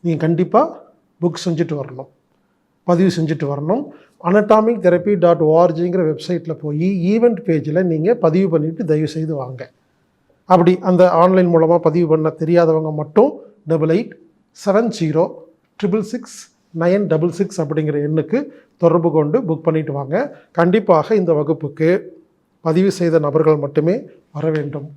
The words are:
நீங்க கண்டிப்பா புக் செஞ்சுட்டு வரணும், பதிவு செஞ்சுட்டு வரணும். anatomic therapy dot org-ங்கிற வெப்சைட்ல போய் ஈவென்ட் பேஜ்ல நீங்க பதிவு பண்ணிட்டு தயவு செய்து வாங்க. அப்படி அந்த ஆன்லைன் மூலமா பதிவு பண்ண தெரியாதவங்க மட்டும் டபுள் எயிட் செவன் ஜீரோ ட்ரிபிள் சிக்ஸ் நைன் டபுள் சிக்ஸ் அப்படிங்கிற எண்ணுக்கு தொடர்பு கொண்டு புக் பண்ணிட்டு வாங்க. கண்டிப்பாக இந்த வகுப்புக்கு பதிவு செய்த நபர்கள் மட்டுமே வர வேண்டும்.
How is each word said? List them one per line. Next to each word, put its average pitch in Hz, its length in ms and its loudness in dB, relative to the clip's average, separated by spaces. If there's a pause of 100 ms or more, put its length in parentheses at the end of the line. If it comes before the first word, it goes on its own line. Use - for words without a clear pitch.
நீங்க 160 260 -2
கண்டிப்பா 185 560 0 (400)
புக் 175 260 -4
செஞ்சுட்டு 156 360 -4
வரணும், 127 240 -16 (760)
பதிவு 180 320 2
செஞ்சுட்டு 156 380 -4
வரணும். 165 280 -4 (420)
anatomic 214 560 2
therapy 175 380 2
dot 170 220 4
org-ங்கிற 165 760 2
வெப்சைட்ல 165 340 -6
போய் 170 680 -2
ஈவென்ட் 226 260 2
பேஜ்ல 156 380 -2
நீங்க 170 320 0
பதிவு 190 340 2
பண்ணிட்டு 160 360 -2
தயவு 156 240 0
செய்து 160 260 -6
வாங்க. 131 360 -10 (760)
அப்படி 180 360 4
அந்த 180 300 4
ஆன்லைன் 175 460 4
மூலமா 165 220 4
பதிவு 165 300 0
பண்ண 156 300 0
தெரியாதவங்க 160 560 2
மட்டும் 208 380 2 (340)
டபுள் 160 220 0
எயிட் 196 240 0 (540)
செவன் 208 340 2
ஜீரோ 160 320 0 (500)
ட்ரிபிள் 202 180 -2
சிக்ஸ் - 520 -12 (260)
நைன் 185 280 0
டபுள் 160 240 0
சிக்ஸ் 190 320 -4
அப்படிங்கிற 151 440 -2
எண்ணுக்கு 156 400 -2 (300)
தொடர்பு 170 340 2
கொண்டு 151 300 0
புக் 160 220 -6
பண்ணிட்டு 156 300 -2
வாங்க. 139 500 -6 (100)
கண்டிப்பாக 180 640 2
இந்த 180 180 0
வகுப்புக்கு 151 880 -2 (400)
பதிவு 180 300 2
செய்த 170 280 0
நபர்கள் 151 380 2
மட்டுமே 151 440 -2 (320)
வர 151 180 -4
வேண்டும். 147 460 -6